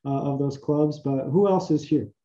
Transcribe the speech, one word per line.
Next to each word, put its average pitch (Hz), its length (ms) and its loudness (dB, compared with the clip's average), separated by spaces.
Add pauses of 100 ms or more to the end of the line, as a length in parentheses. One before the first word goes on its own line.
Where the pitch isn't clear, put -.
uh, 139 180 -2 (100)
of 135 80 -4
those 139 180 -2
clubs, 151 420 0
but 135 260 -2
who 180 220 2
else 185 240 0
is 151 120 2
here 135 260 -2 (160)